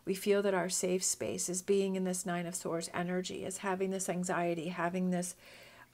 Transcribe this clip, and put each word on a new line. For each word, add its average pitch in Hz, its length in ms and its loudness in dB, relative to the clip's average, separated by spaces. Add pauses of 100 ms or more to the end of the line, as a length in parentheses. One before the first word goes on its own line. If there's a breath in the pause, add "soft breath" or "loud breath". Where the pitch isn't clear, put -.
we 196 100 0
feel 202 260 4
that 196 120 4
our 180 160 2
safe 185 340 2
space - 460 -2
is 185 120 -2
being 196 360 4
in 185 80 0
this 185 200 -2
Nine 175 200 -2
of 170 100 -6
Swords 165 380 -2
energy, 180 500 -2
is - 140 -6
having 190 320 0
this 190 180 -2
anxiety, 175 600 0
having 180 400 0
this, 180 260 0 (580 loud breath)